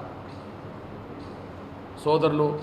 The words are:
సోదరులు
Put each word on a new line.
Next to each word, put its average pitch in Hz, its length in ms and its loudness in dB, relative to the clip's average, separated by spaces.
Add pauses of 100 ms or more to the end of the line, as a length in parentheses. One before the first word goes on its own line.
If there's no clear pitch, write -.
(2000)
సోదరులు 151 440 8 (140)